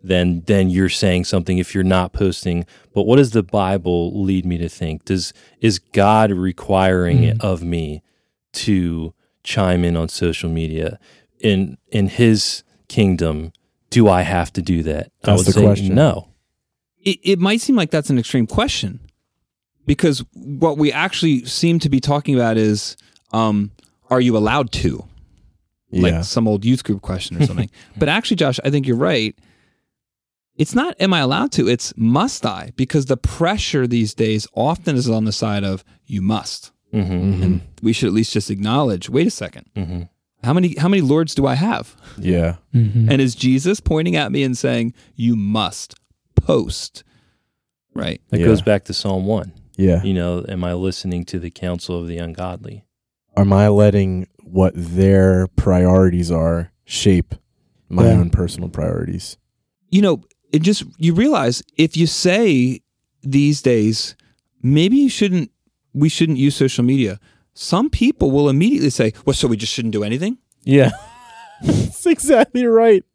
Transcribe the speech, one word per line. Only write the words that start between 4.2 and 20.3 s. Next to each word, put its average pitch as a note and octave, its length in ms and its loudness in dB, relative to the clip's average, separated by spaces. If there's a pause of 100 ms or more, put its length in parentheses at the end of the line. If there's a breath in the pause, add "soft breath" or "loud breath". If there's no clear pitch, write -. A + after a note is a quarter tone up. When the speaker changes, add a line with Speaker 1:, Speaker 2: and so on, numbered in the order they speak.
Speaker 1:
lead F#2+ 220 0
me F2 140 -2
to E2+ 100 -6
think? D#2+ 360 -8
Does, F#2 280 -4 (260 soft breath)
is G2+ 200 2
God G#2+ 520 4
requiring F#2 920 2
it A2 160 2
Speaker 2:
Mm. - 60 -6
Speaker 1:
of F2 180 -4
me D#2+ 400 -6 (500)
to E2+ 600 -2 (300)
chime F2+ 400 0
in E2+ 120 0
on E2 140 -2
social E2+ 400 -4
media? D#2+ 500 -6 (400 soft breath)
In, G2+ 380 0 (140)
in G2+ 180 0
his A2+ 540 2 (260)
kingdom, E2+ 640 0 (360)
do A2+ 180 6
I F#2 140 6
have F2 320 -2
to F#2+ 80 -6
do E2 220 -2
that? D#2 240 -6 (160)
I - 40 -2
Speaker 3:
That's G2+ 120 4
Speaker 1:
would F#2 80 2
Speaker 3:
the G2 60 4
Speaker 1:
say G#2+ 100 4
Speaker 3:
question. G2+ 320 2
Speaker 1:
no. B2+ 320 2 (760)
Speaker 4:
It, F#3+ 200 -2
it F#3 160 2
might G3+ 220 0
seem C4+ 140 0
like F3+ 140 0
that's D3+ 220 -2
an B2+ 80 2
extreme A#2 260 0
question, - 540 -4 (880)
because C#3+ 360 0 (100)